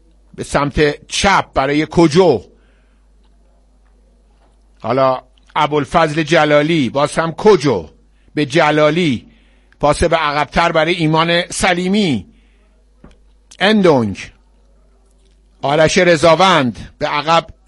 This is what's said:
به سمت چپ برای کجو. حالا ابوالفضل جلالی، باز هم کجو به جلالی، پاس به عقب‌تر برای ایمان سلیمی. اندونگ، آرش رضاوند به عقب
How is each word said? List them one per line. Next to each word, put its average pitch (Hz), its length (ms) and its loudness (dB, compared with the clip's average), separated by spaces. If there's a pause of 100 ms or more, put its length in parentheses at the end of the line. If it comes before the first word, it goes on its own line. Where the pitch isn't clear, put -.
(360)
به - 80 -10
سمت 147 640 -2
چپ - 460 -2
برای 143 360 -2
کجو. 160 520 2 (2500)
حالا 131 420 0 (320)
ابوالفضل 151 680 -2
جلالی، 151 640 2
باز 139 260 -2
هم 165 160 -4
کجو 139 580 0 (440)
به 147 120 -2
جلالی، 151 840 0 (520)
پاس 147 240 0
به 165 140 0
عقب‌تر 151 540 -2
برای 165 220 0
ایمان 170 540 0
سلیمی. 180 800 -2 (1300)
اندونگ، 170 720 0 (1300)
آرش 151 360 2
رضاوند 165 1000 2
به 147 100 -6
عقب 151 400 -2 (200)